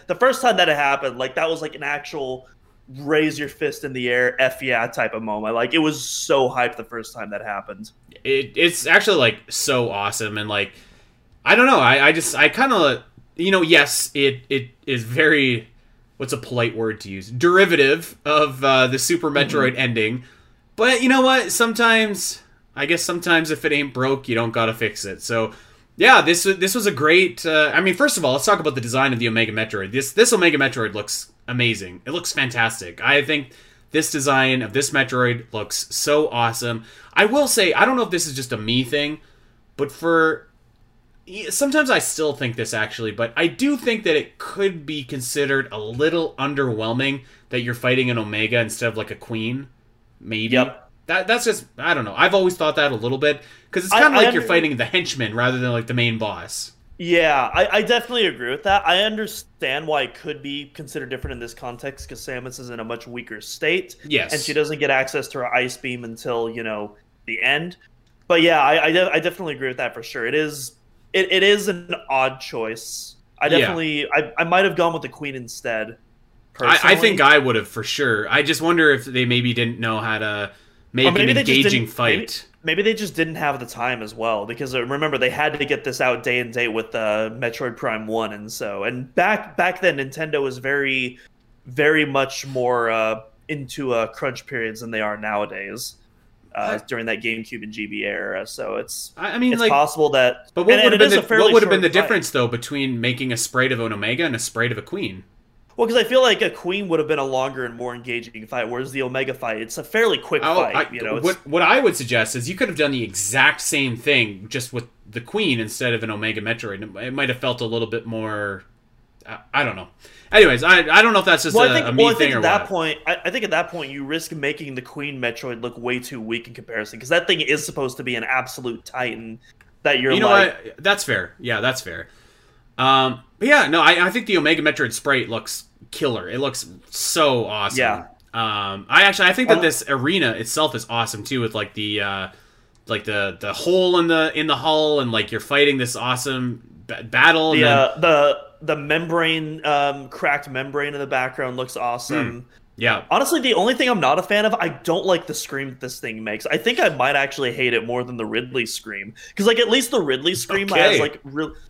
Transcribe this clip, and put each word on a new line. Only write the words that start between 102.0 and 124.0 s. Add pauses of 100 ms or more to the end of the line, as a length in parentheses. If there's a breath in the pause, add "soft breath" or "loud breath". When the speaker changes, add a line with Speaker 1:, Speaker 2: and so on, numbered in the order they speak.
Speaker 2:
difference
though
between
making
a
sprite
of
an
Omega
and
a
sprite
of
a
Queen? (500)
Speaker 1:
Well,
'cause
I
feel
like
a
Queen
would
have
been
a
longer
and
more
engaging
fight,
whereas
the
Omega
fight,
it's
a
fairly
quick
Speaker 2:
Oh,
Speaker 1:
fight,
Speaker 2:
I,
Speaker 1:
you
know,
it's
Speaker 2:
what,
what
I
would
suggest
is
you
could
have
done
the
exact
same
thing
just
with (260)
the
Queen
instead
of
an
Omega
Metroid.
It,
it
might
have
felt
a
little
bit
more, (640)
I, (160)
I
don't
know. (420 soft breath)
Anyways,
I,
I
don't
know
if
that's
just
Speaker 1:
Well,
Speaker 2:
a,
Speaker 1:
I
think,
Speaker 2:
a
me
Speaker 1:
well,
I
think
Speaker 2:
thing
Speaker 1:
at
Speaker 2:
or
Speaker 1:
that
Speaker 2:
what.
Speaker 1:
point,
I,
I
think
at
that
point
you